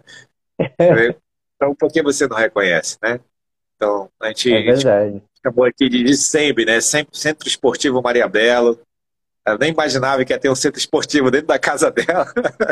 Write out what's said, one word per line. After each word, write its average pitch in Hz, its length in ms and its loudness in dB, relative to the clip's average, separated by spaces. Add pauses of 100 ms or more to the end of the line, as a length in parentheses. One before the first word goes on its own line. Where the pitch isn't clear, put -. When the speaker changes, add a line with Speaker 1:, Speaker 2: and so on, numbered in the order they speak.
(1600)
Speaker 1:
Então, 143 160 0
por 147 180 0
que 160 120 0
você 143 240 0
não 117 80 -4
reconhece, 98 680 0
né? 117 180 -4 (560)
Então, 101 340 -4 (120)
a 110 60 -4
gente, 117 260 -2
Speaker 2:
É 113 40 4
Speaker 1:
a 104 40 0
gente 123 220 2
Speaker 2:
verdade. 104 400 0 (180)
Speaker 1:
chamou 123 240 0
aqui 127 220 0
de, 123 160 0
de 135 140 2
sembe, 139 480 0
né? 113 160 2
Sem-, 147 320 -2
Centro - 340 -6
Esportivo 143 540 0
Maria 120 260 0
Belo. 117 500 2 (680)
Ela 107 120 -2
nem 147 140 -2
imaginava 135 540 -2
que 131 80 -4
ia 123 60 -4
ter 139 100 0
um 131 60 0
centro - 240 -4
esportivo 139 520 0
dentro 156 160 0
da 143 100 2
casa 143 340 0
dela. 160 400 -2
<laughs> - 40 -8 (360)